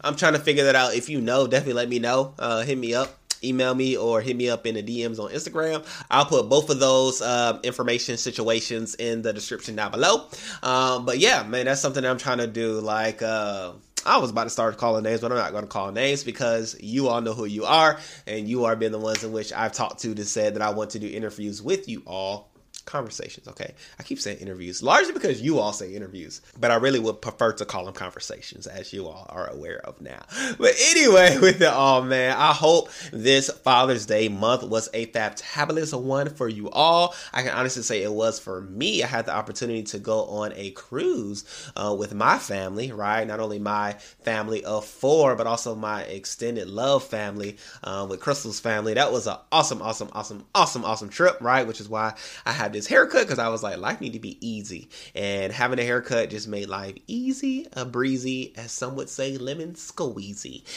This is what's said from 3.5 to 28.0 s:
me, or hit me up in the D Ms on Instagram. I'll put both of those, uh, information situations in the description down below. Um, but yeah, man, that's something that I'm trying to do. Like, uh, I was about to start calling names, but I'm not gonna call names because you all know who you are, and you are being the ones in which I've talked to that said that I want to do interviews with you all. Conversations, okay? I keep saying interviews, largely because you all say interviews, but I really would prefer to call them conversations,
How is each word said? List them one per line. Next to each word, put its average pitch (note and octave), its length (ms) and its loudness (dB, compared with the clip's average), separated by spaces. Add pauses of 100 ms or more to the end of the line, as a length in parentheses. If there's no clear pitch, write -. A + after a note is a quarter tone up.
me, C3 240 0
or A2+ 240 2
hit B2 140 -2
me B2 140 -2
up A#2 180 -2
in A2 80 -2
the G#2+ 80 -4
D A#2 240 -4
Ms A2+ 140 -6
on G#2 100 -6
Instagram. D#3 560 -4 (240)
I'll C#3+ 140 6
put B2+ 240 2
both D3+ 220 4
of C3+ 100 2
those, C3 420 4
uh, A#2+ 400 2
information A#2+ 540 -2
situations A2+ 800 -2
in A#2 260 -2
the A2 100 -2
description G#2+ 440 -8
down G#2 160 -2
below. F3 340 2 (360)
Um, B2+ 420 2
but B2+ 140 -2
yeah, E3+ 260 4
man, B2 220 -2
that's C3+ 140 2
something C3+ 220 -2
that B2+ 80 2
I'm B2+ 80 0
trying B2+ 200 -2
to A#2 100 0
do. A2 320 -2
Like, A2 420 -2
uh, G2+ 500 -4 (320)
I B3+ 140 4
was C3 120 0
about A2+ 140 0
to A#2 60 -8
start A2+ 260 0
calling A2 280 0
names, A2 160 0
but A#2 100 -2
I'm B2 80 0
not E2+ 140 -2
gonna G#2 160 -6
call G2 240 -6
names C#3 320 0
because A2+ 560 -2
you B2+ 260 -2
all A#2+ 140 2
know A2 140 -2
who A2+ 100 -6
you G#2 200 -4
are, D#3 360 6 (260)
and G#2+ 220 -6
you A#2+ 160 0
are A2+ 100 4
being A2 160 0
the G#2+ 80 -4
ones A2 240 -2
in A2 80 -8
which A2 220 -6
I've A2 200 -2
talked - 280 -6
to A2 140 -4
that G#2 100 -6
said G#2+ 320 0
that G#2 60 -2
I G#2+ 80 0
want G#2 200 -4
to A2+ 80 -10
do G#2 80 -8
interviews G#2 560 -8
with F#3+ 260 -4
you A2+ 180 -10
all. F#2+ 420 -8 (360)
Conversations, - 640 -10
okay? - 280 -14 (260)
I - 20 -16
keep - 160 -10
saying G2+ 200 -8
interviews, F#2 440 -10
largely C4 300 4
because D#3 280 -2
you C#3 200 2
all G#2 120 0
say F#2+ 220 -10
interviews, F#2+ 460 -14 (180)
but A#2+ 140 4
I - 20 8
really B2+ 240 4
would A2 240 -2
prefer A2+ 300 0
to G#2+ 120 -6
call F#2 200 -8
them F#2+ 100 -12
conversations, - 720 -12